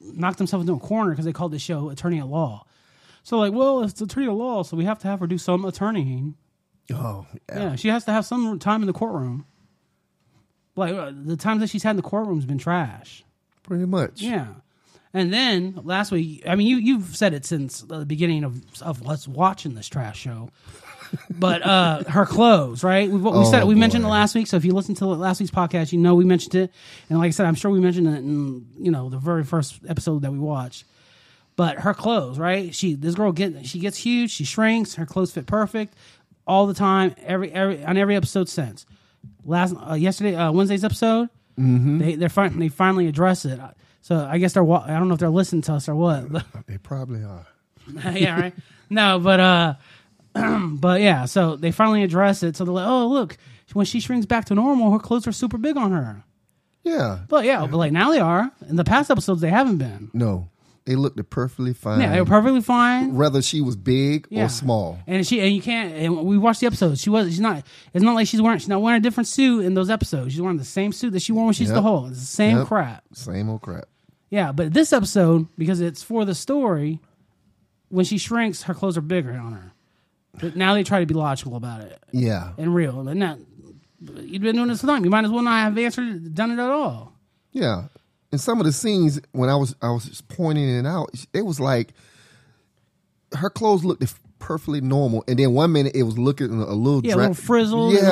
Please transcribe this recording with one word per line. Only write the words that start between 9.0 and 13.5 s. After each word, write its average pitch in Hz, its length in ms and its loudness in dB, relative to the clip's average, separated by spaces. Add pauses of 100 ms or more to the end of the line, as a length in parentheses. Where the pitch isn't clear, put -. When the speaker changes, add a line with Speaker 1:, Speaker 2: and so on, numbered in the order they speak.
Speaker 1:
Like, 180 200 -2
uh, 156 180 -8
the 147 240 -8
times 220 240 -2
that 214 80 -2
she's 202 140 -6
had 220 80 0
in 208 60 -2
the 175 40 -2
courtroom's 196 440 -4
been 135 120 -4
trash. - 640 -6 (400)